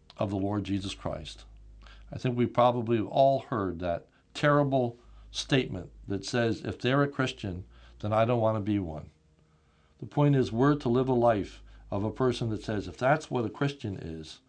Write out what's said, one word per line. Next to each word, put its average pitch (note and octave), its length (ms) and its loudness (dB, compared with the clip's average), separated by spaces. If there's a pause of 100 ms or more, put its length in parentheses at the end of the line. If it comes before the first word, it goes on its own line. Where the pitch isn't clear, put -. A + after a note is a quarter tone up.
(180)
of F#2+ 120 -2
the G2+ 80 -2
Lord G2+ 260 -2
Jesus F#2+ 320 -4
Christ. - 500 -10 (640)
I - 60 -8
think A#2+ 200 -2
we A#2+ 80 4
probably A#2+ 520 4
have G2+ 100 -2
all C3+ 320 4
heard F#2+ 400 -4
that E2+ 280 -4 (260)
terrible C#3 640 2 (320)
statement - 600 -2 (160)
that G2+ 180 -6
says, A#2 360 -2
"If - 180 -8
they're C3+ 240 2
a C#3+ 40 2
Christian, G#2+ 580 -6 (340)
then G#2 140 -4
I A2 120 4
don't A#2 160 2
want A2 160 2
to G#2+ 40 -2
be G#2 160 0
one." D#2 320 -6 (920)
The B2 60 -12
point D3 300 4
is, A#2+ 160 2
we're C3+ 240 4
to C#3+ 140 -2
live B2+ 180 2
a C3+ 60 2
life A#2 500 2 (260)
of G2+ 140 -2
a G#2+ 80 -2
person A#2+ 380 0
that G#2+ 140 -4
says, G#2 240 -4
"If F2+ 100 -12
that's C#3+ 340 0
what B2 140 -2
a G2+ 40 -6
Christian C#3 480 -4
is, D#2+ 520 -12